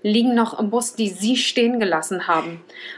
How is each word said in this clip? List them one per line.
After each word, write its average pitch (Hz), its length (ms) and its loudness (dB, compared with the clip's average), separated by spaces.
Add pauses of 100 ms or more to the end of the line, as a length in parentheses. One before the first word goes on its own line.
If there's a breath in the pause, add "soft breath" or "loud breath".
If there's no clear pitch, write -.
"liegen 233 320 2
noch 226 240 2
im 208 120 0
Bus, 233 240 -2
die 214 160 -2
Sie 208 260 0
stehen 240 420 2
gelassen 175 500 -2
haben." 165 340 -2 (360 loud breath)